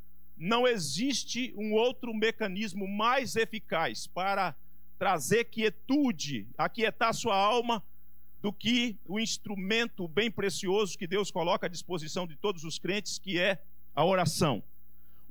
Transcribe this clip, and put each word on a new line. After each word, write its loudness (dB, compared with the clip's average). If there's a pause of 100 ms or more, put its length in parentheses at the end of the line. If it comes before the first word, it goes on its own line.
(360)
não 4
existe 0
um -2
outro 2
mecanismo -2
mais 2
eficaz 0
para 0 (440)
trazer 4
quietude, 0 (120)
aquietar 2
sua 2
alma, 4 (580)
do 0
que 2
o -2
instrumento -2
bem 2
precioso 0
que -6
Deus -2
coloca 0
à 0
disposição -4
de -8
todos -4
os -6
crentes, -2
que -2
é 2 (320)
a 4
oração. 4 (720)